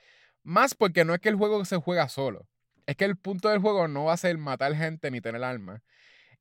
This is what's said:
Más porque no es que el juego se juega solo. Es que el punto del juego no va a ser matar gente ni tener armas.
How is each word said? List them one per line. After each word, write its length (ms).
Más 320
porque 300
no 80
es 80
que 80
el 60
juego 280
se 140
juega 320
solo. 380
Es 120
que 80
el 120
punto 320
del 100
juego 280
no 180
va 80
a 40
ser 200
matar 380
gente 360
ni 100
tener 220
armas. 380